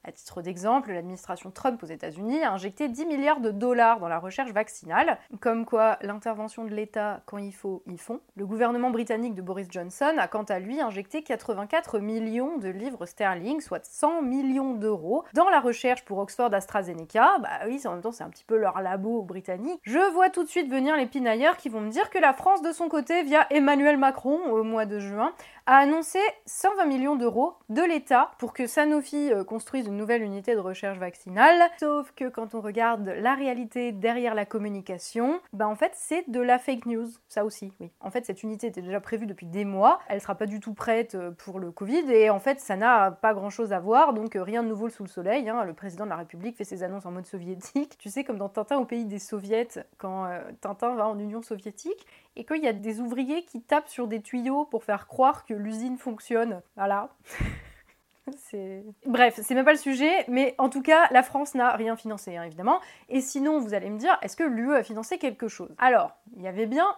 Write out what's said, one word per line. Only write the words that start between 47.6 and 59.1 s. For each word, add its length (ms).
Tu 140
sais, 140
comme 120
dans 140
Tintin 260
au 80
pays 220
des 120
soviets, 500
quand, 300
euh, 160
Tintin 340
va 140
en 100
Union 220
soviétique 640
et 80
qu'il 200
y 20
a 60
des 260
ouvriers 460
qui 180
tapent 260
sur 200
des 120
tuyaux 440
pour 180
faire 240
croire 400
que 80
l'usine 440
fonctionne. 640
Voilà. 360
<laughs> 60
C'est, 440
bref, 380